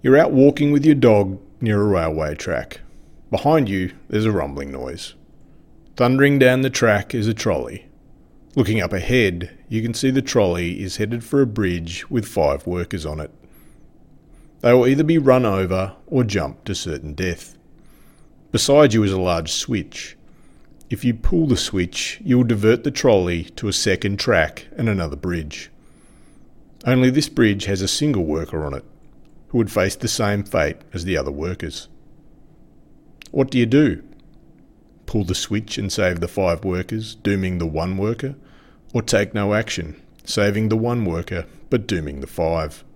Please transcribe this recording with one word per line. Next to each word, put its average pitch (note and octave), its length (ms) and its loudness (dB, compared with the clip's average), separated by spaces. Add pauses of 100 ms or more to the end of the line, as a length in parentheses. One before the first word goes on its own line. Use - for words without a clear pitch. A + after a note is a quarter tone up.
You're C3 140 6
out D#3+ 140 4
walking C#3+ 400 6
with C#3+ 120 2
your D#3 120 6
dog G#2 440 4 (220)
near G#2+ 180 2
a G#2 60 4
railway D#2+ 480 0
track. - 480 -6 (480)
Behind C#3+ 400 2
you, F#2 240 -2 (160)
there's G#2+ 160 0
a A2 60 2
rumbling C#2 400 -4
noise. C2 420 -12 (800)
Thundering C3+ 440 4
down B2+ 220 4
the C3+ 100 -2
track G#2 420 0
is A2 140 -2
a A2 80 0
trolley. D#2 520 -4 (680)
Looking G#2+ 260 2
up - 120 -4
ahead, F#2 680 -2 (100)
you A2 140 -4
can A#2 100 -4
see C3 160 -2
the C3 140 0
trolley F2+ 580 0
is F#2+ 160 -8
headed A2+ 260 -4
for C#3 160 0
a C3+ 60 4
bridge F2+ 640 -4
with A#2 180 -4
five C#2+ 380 -2
workers F2 400 -6
on D2+ 140 -8
it. D#2 100 -12 (1300)
They B2 120 6
will B2 140 6
either C#3 160 2
be D#3+ 160 2
run B2+ 260 4
over F#2+ 500 0 (120)
or C3 160 0
jump F#2+ 400 -4
to G2+ 100 -6
certain D2+ 400 -8
death. F2 420 -6 (960)
Beside C#3 440 4
you A2 80 4
is F#2+ 80 2
a F#2+ 100 -2
large E2+ 300 -2
switch. - 680 -8 (720)
If G#2+ 160 -6
you A#2+ 80 2
pull E3 320 2
the B2+ 100 2
switch, - 680 -4
you B2 140 2
will B2+ 60 4
divert A2+ 400 2
the C#3+ 60 -2
trolley F#2 640 2
to - 160 -8
a G2 40 -2
second G2 460 -2
track E2+ 480 0 (100)
and A2+ 140 -2
another E2+ 260 -2
bridge. D#2+ 540 -8 (1160)
Only B2+ 240 4
this C#3+ 180 0
bridge G#2 360 2
has G2 180 -2
a G2 40 -2
single B2+ 380 -2
worker D#2 400 -4
on C#2 80 -6
it, C2+ 100 -10 (640)
who - 100 -2
would A2 120 2
face F#2+ 280 -2
the A#2 100 -6
same G2+ 380 -2
fate D2+ 320 -2 (160)
as E2+ 100 -8
the F2+ 140 -2
other C#2 120 -4
workers. D#2+ 600 -10 (1400)
What C3+ 200 0
do C3 60 0
you A#2+ 80 4
do? B2+ 360 2 (1040)
Pull G#2 180 -2
the A#2+ 100 -2
switch - 420 -6
and G2+ 140 -6
save F2+ 300 0
the F2+ 80 -4
five F2 340 0
workers, F#2+ 520 -6
dooming F#2+ 420 -2
the E2+ 80 -2
one E2 320 -4
worker, A#2 380 -4 (580)
or A#2 80 0
take G#2 320 0
no G#2 200 0
action, E2+ 480 -6 (220)
saving G#2 460 0
the A2+ 80 2
one A#2+ 260 -2
worker E2+ 420 -4 (240)
but - 160 -2
dooming D2 360 -6
the B1 60 -10
five? D#2+ 580 -4 (100)